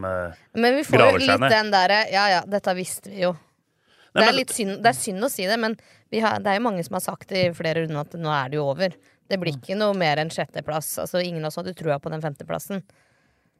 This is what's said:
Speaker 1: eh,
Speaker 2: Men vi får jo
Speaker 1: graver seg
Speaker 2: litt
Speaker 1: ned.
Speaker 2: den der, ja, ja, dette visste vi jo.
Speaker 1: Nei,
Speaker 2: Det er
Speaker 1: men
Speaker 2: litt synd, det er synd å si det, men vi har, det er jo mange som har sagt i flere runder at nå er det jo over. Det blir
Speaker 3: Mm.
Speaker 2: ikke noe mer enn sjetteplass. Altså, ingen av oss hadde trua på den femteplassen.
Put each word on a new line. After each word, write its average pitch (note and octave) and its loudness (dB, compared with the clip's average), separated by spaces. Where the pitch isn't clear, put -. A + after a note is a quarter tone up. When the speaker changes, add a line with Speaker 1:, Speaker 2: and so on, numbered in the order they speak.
Speaker 1:
eh, F2+ -6
Speaker 2:
Men A#3+ 2
vi D4+ -2
får - 2
jo A3+ 8
Speaker 1:
graver C4+ 8
seg C4 0
Speaker 2:
litt G3+ 4
Speaker 1:
ned. - 6
Speaker 2:
den G#3+ 2
der, F#3 4
ja, G3+ 4
ja, E3 0
dette G3 -2
visste F#3 -8
vi G3+ -12
jo. F3+ 2
Speaker 1:
Nei, - -8
Speaker 2:
Det - 8
er A#3+ 6
Speaker 1:
men C4 2
Speaker 2:
litt B3+ -4
synd, G3 -4
det A#3+ 6
er A#3+ -6
synd F#3+ -4
å - 0
si F#3+ -6
det, A3+ 2
men A3 0
vi G#3+ -2
har, G#3 2
det G3+ -2
er G3+ 2
jo B3 0
mange F3+ -2
som - -10
har F#3 -4
sagt - -8
i F3+ 2
flere E3 -2
runder D3 -4
at - -18
nå D#3+ -2
er C#3 0
det - -2
jo C#3 0
over. F3 -2
Det G3 -2
blir E3 -2
Speaker 3:
Mm. C#3 -6
Speaker 2:
ikke F#3+ -6
noe G#3 2
mer E3 2
enn D#3+ -4
sjetteplass. D3+ -6
Altså, - -2
ingen E3+ -6
av D#3 -4
oss - -12
hadde F3+ -8
trua D3 -2
på D#3+ -10
den D#3 -8
femteplassen. D#3+ -8